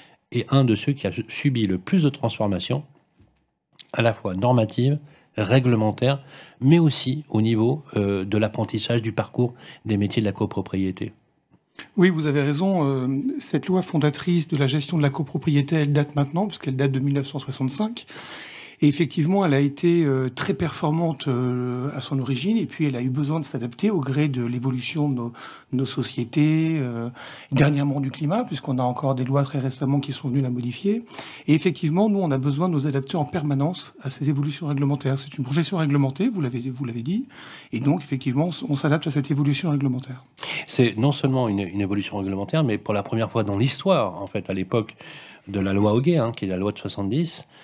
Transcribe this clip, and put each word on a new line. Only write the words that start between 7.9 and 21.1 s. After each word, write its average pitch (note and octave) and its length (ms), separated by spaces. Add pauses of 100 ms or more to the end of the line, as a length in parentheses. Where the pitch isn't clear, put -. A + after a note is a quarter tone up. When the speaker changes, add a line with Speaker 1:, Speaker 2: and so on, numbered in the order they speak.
Speaker 1:
euh, G2+ 300
de G2+ 120
l'apprentissage G#2+ 640
du G#2+ 120
parcours B2 420 (300)
des A2 120
métiers G2+ 240
de G#2+ 60
la F#2+ 60
copropriété. F#2+ 800 (840)
Speaker 2:
Oui, F#3 140
vous D#3 160
avez C#3+ 160
raison. D#3+ 420
Euh, C3+ 380 (160)
cette - 280
loi F#3 140
fondatrice D#3+ 680
de D#3 80
la C#3 100
gestion D3 320
de D3 40
la C#3+ 80
copropriété, C#3+ 680
elle D3 160
date D3 240
maintenant, D3+ 320
puisqu'elle - 260
date C#3 160
de C3 80
mille C#3 160
neuf C#3 140
cent D3 100
soixante-cinq. C#3+ 680 (760)
Et D3+ 60
effectivement, E3+ 540
elle D3+ 120
a C#3 60
été, E3 440
euh, C3 240
très B2+ 240
performante, D#3+ 760